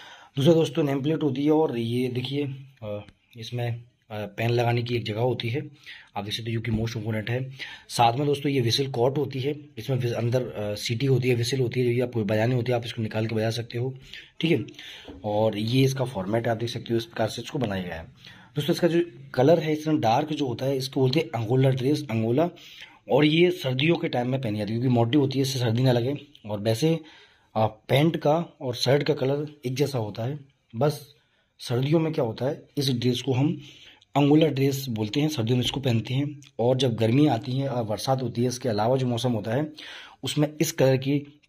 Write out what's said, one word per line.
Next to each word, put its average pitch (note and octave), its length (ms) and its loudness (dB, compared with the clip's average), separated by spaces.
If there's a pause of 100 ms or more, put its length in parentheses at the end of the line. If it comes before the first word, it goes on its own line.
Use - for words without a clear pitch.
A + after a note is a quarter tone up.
(360)
दूसरा C#3+ 160 6
दोस्तों, D#3+ 300 4
नेम C#3 200 0
प्लेट D3+ 200 0
होती C#3+ 220 0
है, D3+ 80 4
और D3+ 260 2
ये A#2+ 300 0
देखिए, C3+ 460 -4 (280)
अ, G#2 220 -8 (320)
इसमें, A#2+ 480 -6 (260)
अ, G#2+ 160 -6
पेन A2+ 240 -2
लगाने A#2+ 320 2
की A#2+ 140 -4
एक G#2 80 -4
जगह G#2+ 160 -4
होती A#2+ 280 0
है, C#3 220 -6 (460)
आप G2+ 80 -6
देख G#2 100 -8
सकते A2+ 160 -8
हो, A2+ 40 -2
जो A2+ 60 -2
कि A#2 100 -6
मोस्ट A2 260 -2
इंपॉर्टेंट G#2+ 340 -4
है। C3 200 -4 (380)
साथ A#2+ 280 4
में D3 100 0
दोस्तों, C#3+ 260 0
ये C#3 80 2
व्हिसल A2+ 260 2
कॉर्ड C3+ 320 2
होती C3 220 -2
है, D3 160 -2 (220)
इसमें C3 180 -2
व्हिस-, A#2 180 0
अंदर, A#2+ 280 0
अ, G#2 320 -6
सीटी A#2 320 -2
होती B2+ 220 2
है, B2+ 60 4
व्हिसल A#2+ 260 -2
होती B2 200 0
है, B2 60 2
जो A#2+ 60 2
ये B2 80 0
आपको A#2+ 240 -2
बजानी A2 300 2
होती B2 180 0
है, A#2+ 60 0
आप A#2 60 -6
इसको A#2 180 -6
निकाल A2 240 -2
के A2+ 80 -6
बजा A2 160 0
सकते A#2 280 -8
हो, C3 160 -4 (460)
ठीक D#3+ 100 0
है। A#2+ 140 2 (600)
और G#2+ 340 0
ये A#2+ 260 2
इसका C3 200 0
फॉर्मेट A2 420 -2
है, A#2 60 0
आप A2 60 -2
देख A#2 100 -4
सकते A#2 220 -10
हो, A#2 60 2
इस A2+ 80 -2
प्रकार - 240 -4
से A#2 140 -10
इसको - 160 -10
बनाया G2 240 -2
गया F2 120 -8
है। E2 100 -12 (520)
दोस्तों, D3 180 0
इसका F3 140 2
जो E3+ 140 4 (320)
कलर D3 240 6
है, D#3 140 -2
इतना D#3 260 0
डार्क C3 340 2
जो C#3+ 140 -4
होता B2 200 -4
है, C#3 100 0
इसको C3 240 -4
बोलते C3 200 4
हैं A#2 200 -4
अंगोला C3 300 4
ड्रेस, C#3 400 0
अंगोला। A#2 400 2 (600)
और C3+ 140 6
ये E3 260 6
सर्दियों C#3+ 460 0
के E3 120 -4
टाइम B2 220 -2
में C3+ 100 -2
पहनी G#2+ 180 -4
जाती G#2 140 -2
है, A2+ 60 -2
क्योंकि B2+ 160 2
मोटी A#2 240 4
होती C3 200 2
है, C#3 40 2
इससे C3+ 160 -2
सर्दी A#2+ 240 0
ना C3 100 6
लगे। A#2+ 220 2 (320)
और G#2 140 -6
वैसे, D3+ 400 2 (560)
अ, A2 100 4
पैंट D3+ 500 2
का D#3+ 440 0
और B2+ 140 -6
शर्ट C#3+ 280 2
का D3 120 0
कलर C#3+ 340 -2 (180)
एक C3 80 -4
जैसा C3+ 240 0
होता G#2+ 240 -6
है, C#3+ 180 -6 (360)
बस C#3+ 380 0 (440)
सर्दियों C3+ 420 0
में D#3+ 120 0
क्या D3+ 120 0
होता A2 200 -4
है, D3 320 -4
इस C3+ 140 0
ड्रेस A#2+ 320 0
को C3+ 100 -2
हम C#3 280 0 (560)
अंगोला D3 300 6
ड्रेस C3+ 420 0
बोलते A2 320 -2
हैं, D#3 80 2
सर्दियों B2 300 0
में A#2+ 60 0
इसको - 160 -4
पहनते B2+ 340 0
हैं। C#3+ 260 -2 (180)
और B2 180 2
जब B2+ 180 2
गर्मी A2+ 320 4
आती B2 260 0
है C3+ 160 -2
और B2 160 -2
बरसात C3 380 -2
होती A#2 200 -2
है, B2+ 60 2
इसके A#2+ 200 -4
अलावा A2 280 2
जो C3 100 0
मौसम A#2+ 260 0
होता G#2+ 180 -4
है, D3+ 220 -2 (500)
उसमें D3 380 0
इस D#3 120 0
कलर C3 240 4
की C#3 520 -2